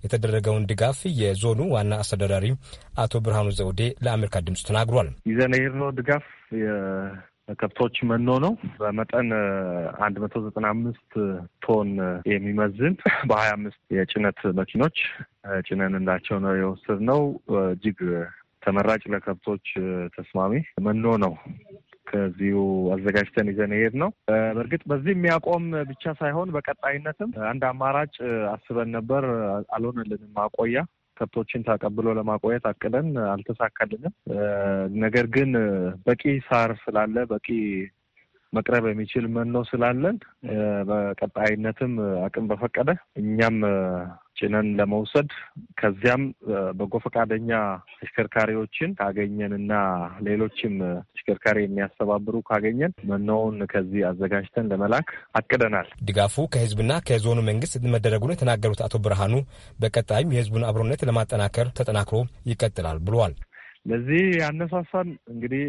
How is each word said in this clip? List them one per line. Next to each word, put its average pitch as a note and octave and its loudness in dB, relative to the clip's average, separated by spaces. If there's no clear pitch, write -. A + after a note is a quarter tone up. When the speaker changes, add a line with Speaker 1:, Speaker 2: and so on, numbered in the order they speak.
Speaker 1:
የተደረገውን G#2+ 0
ድጋፍ A2 0
የዞኑ A2 2
ዋና G#2 2
አስተዳዳሪ G2 0
አቶ A2+ -2
ብርሃኑ G#2+ 2
ዘውዴ F#2 -2
ለአሜሪካ A2 0
ድምፅ F2+ -4
ተናግሯል። G#2+ 2
Speaker 2:
ይዘን B2+ 4
የሄድነው C3+ 0
ድጋፍ C#3+ 2
የከብቶች G2+ -4
መኖ A#2+ 2
ነው። F3+ 2
በመጠን A2 0
አንድ G#2 0
መቶ G#2 -4
ዘጠና G#2+ -4
አምስት A#2 -4
ቶን G#2+ 2
የሚመዝን G#2 0
በሃያ G#2+ 2
አምስት G#2 -8
የጭነት G2 2
መኪኖች A2+ 0
ጭነንላቸው F#2+ 0
ነው F#2+ 0
የወሰድነው። G2+ 0
እጅግ F#2 0
ተመራጭ G#2 2
ለከብቶች G2+ -4
ተስማሚ F#2+ -2
መኖ G#2+ 0
ነው G2 2
ከዚሁ G2 0
አዘጋጅተን G2+ 2
ይዘን G2+ 0
የሄድነው። A2+ 0
በእርግጥ A#2 -4
በዚህ C#3+ 0
የሚያቆም E3+ 2
ብቻ C#3 -6
ሳይሆን D#3+ -2
በቀጣይነትም D3 -4
አንድ B2+ -2
አማራጭ C3+ 0
አስበን A#2 -4
ነበር፣ A#2 0
አልሆነልንም። A2 -6
ማቆያ A2+ 0
ከብቶችን A2+ -4
ተቀብሎ A2 0
ለማቆየት A2 0
አቅደን A#2 -2
አልተሳካልንም። A2 -2
ነገር A2 2
ግን C3+ 2
በቂ B2 2
ሳር A#2 2
ስላለ G#2+ 0
በቂ A2 -4
መቅረብ A#2 2
የሚችል G#2+ 0
መኖ A#2 0
ስላለን B2+ 2
በቀጣይነትም G#2+ 0
አቅም G2 -2
በፈቀደ A#2 0
እኛም A2 2
ጭነን G#2+ 2
ለመውሰድ G#2 2
ከዚያም A2+ 2
በጎ F#2+ -4
ፈቃደኛ A2+ 0
ተሽከርካሪዎችን A2 -2
ካገኘንና G2+ -2
ሌሎችም G#2+ 0
ተሽከርካሪ - 0
የሚያስተባብሩ G2+ -2
ካገኘን A2+ 0
መኖውን G#2+ 0
ከዚህ G2 0
አዘጋጅተን F#2+ -2
ለመላክ G2+ 0
አቅደናል። A2 0
Speaker 1:
ድጋፉ G2+ 2
ከህዝብና A2+ 0
ከዞኑ A#2 2
መንግስት A2 0
መደረጉን A2+ 2
የተናገሩት A2+ 2
አቶ - -2
ብርሃኑ G2+ 2
በቀጣይም A2+ 2
የህዝቡን A2+ 0
አብሮነት A2 0
ለማጠናከር A2+ 2
ተጠናክሮ A2 0
ይቀጥላል F#2 0
ብለዋል። G2 2
Speaker 2:
ለዚህ B2+ 2
ያነሳሳን E3+ -2
እንግዲህ A#2+ -4